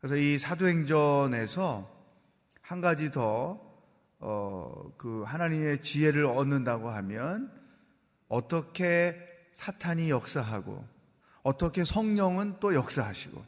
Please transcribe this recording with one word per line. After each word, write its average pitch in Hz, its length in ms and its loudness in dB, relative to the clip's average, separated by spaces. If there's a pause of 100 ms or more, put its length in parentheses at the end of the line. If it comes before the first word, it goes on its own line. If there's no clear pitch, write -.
그래서 143 160 -2
이 147 220 4
사도행전에서 143 1500 2 (720)
한 175 200 -8
가지 156 300 2
더, 127 500 0 (600)
어, 98 760 -6
그 113 260 -8
하나님의 151 600 -2
지혜를 147 440 4
얻는다고 123 640 0
하면 113 600 -6 (800)
어떻게 170 880 0 (340)
사탄이 165 580 -2
역사하고 107 760 -2 (560)
어떻게 165 420 0
성령은 202 760 0
또 202 140 2
역사하시고 117 720 -4